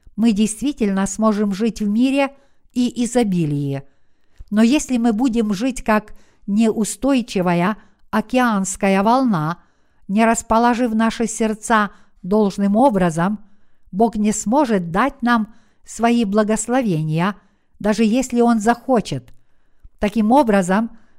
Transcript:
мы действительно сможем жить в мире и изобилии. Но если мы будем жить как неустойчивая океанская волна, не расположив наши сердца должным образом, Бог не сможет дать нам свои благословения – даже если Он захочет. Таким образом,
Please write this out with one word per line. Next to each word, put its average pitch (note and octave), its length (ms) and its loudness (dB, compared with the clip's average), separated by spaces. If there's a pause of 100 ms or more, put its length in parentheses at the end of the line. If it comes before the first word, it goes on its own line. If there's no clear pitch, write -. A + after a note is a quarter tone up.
(160)
мы A3+ 180 2
действительно G3+ 720 -2
сможем G#3 480 -2
жить G#3 280 -4
в G#3+ 60 -2
мире C4+ 480 0 (380)
и B3 320 -2
изобилии. D3 760 -2 (680)
Но G#3 120 2
если B3 360 2
мы A#3 160 0
будем A3 400 -2
жить B3 300 -4
как G#3+ 300 -2 (340)
неустойчивая G#3 1300 0 (340)
океанская G#3 920 0
волна, G#3 560 0 (480)
не G#3 180 2
расположив A3+ 680 0
наши A3+ 340 0
сердца G#3+ 640 -2 (300)
должным G3+ 540 0
образом, F#3+ 640 2 (520)
Бог A3+ 240 0
не G#3+ 160 0
сможет G#3 600 0
дать B3+ 300 -2
нам A#3 320 0 (300)
свои A#3 400 0
благословения – G3+ 1120 -2 (440)
даже G#3+ 260 0
если A#3+ 340 0
Он A#3 200 4
захочет. A3+ 760 -2 (640)
Таким G#3+ 320 0
образом, A3 680 2 (220)